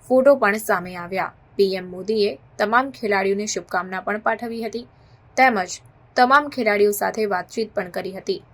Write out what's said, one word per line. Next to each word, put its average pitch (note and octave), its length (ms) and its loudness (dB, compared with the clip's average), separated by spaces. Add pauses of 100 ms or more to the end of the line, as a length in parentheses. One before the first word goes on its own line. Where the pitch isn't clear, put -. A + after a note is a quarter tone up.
ફોટો C4 320 4
પણ G#3+ 260 0
સામે F#3 340 -2
આવ્યા. F3 380 -4 (200)
પી F#3+ 220 2
એમ F#3 120 -6
મોદીએ G3+ 440 -2 (240)
તમામ A#3 360 2
ખેલાડીઓને G3 560 -2
શુભકામના F#3 540 -6
પણ G#3 220 -6
પાઠવી A3+ 400 -2
હતી, A#3 240 -8 (500)
તેમજ C4 380 2 (420)
તમામ C4+ 320 6
ખેલાડીઓ G#3 440 2
સાથે G3+ 340 -2
વાતચીત G3+ 480 -4
પણ F3+ 160 -4
કરી F#3+ 240 -8
હતી. F#3+ 240 -6 (140)